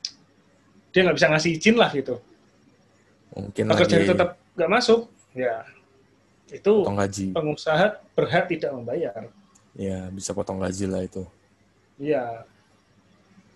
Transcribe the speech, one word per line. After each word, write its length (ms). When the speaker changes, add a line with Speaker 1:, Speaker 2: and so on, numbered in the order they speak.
Speaker 1:
dia 140
nggak 160
bisa 100
ngasih 240
izin 240
lah 140
gitu. 260
Speaker 2:
Mungkin 380
Speaker 1:
Pekerjaan 320
Speaker 2:
lagi 100
Speaker 1:
tetap 180
nggak 160
masuk, 300
ya 280
itu 300
Speaker 2:
potong 180
gaji. 340
Speaker 1:
pengusaha 560
berhak 340
tidak 240
membayar. 560
Speaker 2:
Ya, 340
bisa 240
potong 260
gaji 300
lah 160
itu. 240
Speaker 1:
Iya. 480